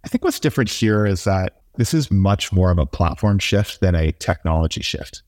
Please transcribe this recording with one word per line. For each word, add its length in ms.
I 40
think 140
what's 160
different 320
here 340
is 200
that 380
this 140
is 200
much 400
more 180
of 80
a 80
platform 540
shift 400
than 160
a 160
technology 680
shift. 480